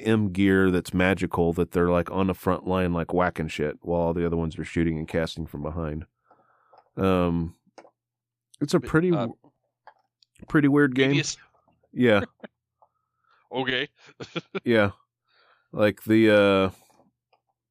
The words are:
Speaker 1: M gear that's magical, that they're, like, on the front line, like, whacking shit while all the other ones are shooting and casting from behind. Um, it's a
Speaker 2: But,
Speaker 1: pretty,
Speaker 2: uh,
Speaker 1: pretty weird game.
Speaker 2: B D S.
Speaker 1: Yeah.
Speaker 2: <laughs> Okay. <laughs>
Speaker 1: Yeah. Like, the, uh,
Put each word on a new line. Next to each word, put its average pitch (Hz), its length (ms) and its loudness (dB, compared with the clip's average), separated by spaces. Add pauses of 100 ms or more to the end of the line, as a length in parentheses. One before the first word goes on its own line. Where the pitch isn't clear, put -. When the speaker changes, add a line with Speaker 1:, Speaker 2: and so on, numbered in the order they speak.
Speaker 1:
M 107 280 0
gear 95 400 2
that's 90 240 -2
magical, 90 600 0
that 87 180 -2
they're, 87 180 2
like, 87 220 0
on 95 160 -2
the 90 60 -2
front 90 340 -4
line, 92 240 -2
like, 82 200 -6
whacking 87 360 -2
shit 76 320 -6
while 85 220 -2
all 85 120 -2
the 85 100 -2
other 82 120 -2
ones 82 200 -4
are 80 60 -8
shooting 82 360 -2
and 78 100 -10
casting 82 380 -6
from 73 180 -12
behind. 78 400 -8 (920)
Um, 87 600 -2 (1040)
it's 147 120 -6
a 180 60 4
Speaker 2:
But, - 100 -10
Speaker 1:
pretty, 170 220 2
Speaker 2:
uh, 156 180 -2 (1200)
Speaker 1:
pretty 143 200 2
weird 139 260 4
game. 131 160 2
Speaker 2:
B 143 60 2
D 147 60 2
S. - 140 -6 (560)
Speaker 1:
Yeah. 113 280 4 (640)
Speaker 2:
<laughs> - 680 -20
Okay. 131 380 -4 (360)
<laughs> - 400 -12
Speaker 1:
Yeah. 110 260 2 (840)
Like, 104 320 0
the, 110 260 6
uh, 98 400 4 (1000)